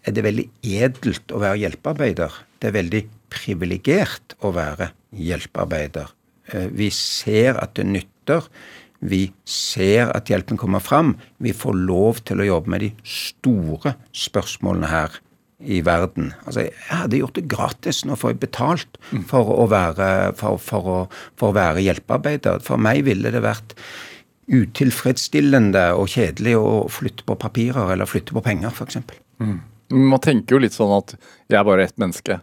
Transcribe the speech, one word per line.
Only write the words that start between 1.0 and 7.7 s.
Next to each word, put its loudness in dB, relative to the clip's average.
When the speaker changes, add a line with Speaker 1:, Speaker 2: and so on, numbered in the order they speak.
Speaker 1:
å -4
være 0
hjelpearbeider. -4
Det -2
er -4
veldig -2
privilegert -2
å -2
være -4
hjelpearbeider. -6
Eh, -6
vi -4
ser 0
at -10